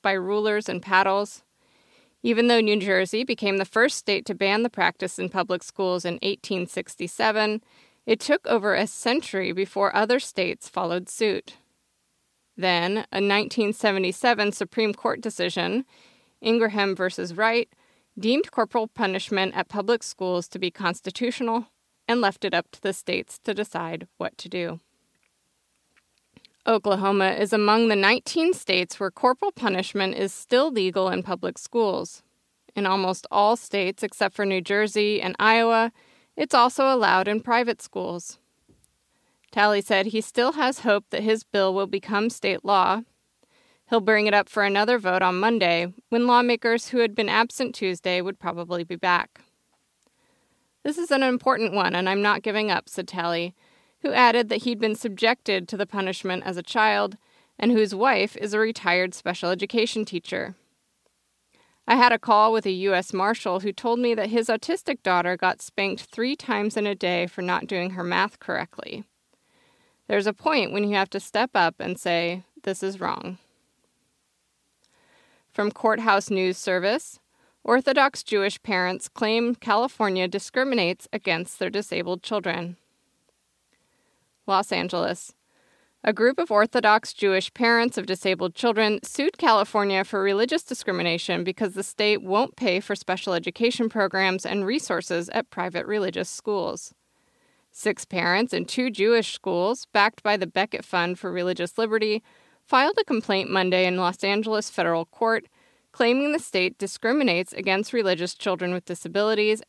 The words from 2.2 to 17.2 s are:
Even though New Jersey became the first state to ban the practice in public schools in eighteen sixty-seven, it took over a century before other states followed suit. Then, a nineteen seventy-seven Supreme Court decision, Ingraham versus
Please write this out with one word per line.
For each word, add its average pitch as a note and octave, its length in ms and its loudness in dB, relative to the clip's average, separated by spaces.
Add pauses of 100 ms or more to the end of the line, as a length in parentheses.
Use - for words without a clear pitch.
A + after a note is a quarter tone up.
Even A#3 280 2
though A#3 120 6
New G#3+ 200 4
Jersey F#3+ 420 0
became G#3 360 -2
the F#3+ 60 0
first A#3+ 320 2
state - 300 -2
to G3+ 80 -4
ban G3 300 2
the A#3+ 40 0
practice F3+ 520 -2
in F#3 80 -4
public F3+ 340 -2
schools F3+ 420 -4
in F3 160 -4
eighteen F#3 460 -4
sixty-seven, G#3+ 960 -2 (440)
it A3+ 120 2
took - 300 0
over G#3 260 2
a G#3+ 140 0
century G3+ 640 -4
before G3 420 -2
other A3 240 2
states - 500 -6
followed F3 400 -4
suit. - 500 -4 (1000)
Then, F3+ 560 0
a G3 80 -4
nineteen G3+ 520 0
seventy-seven G3+ 800 0
Supreme G#3 440 -2
Court - 260 -4
decision, F3+ 640 -4 (560)
Ingraham G#3 560 2
versus F3+ 380 -4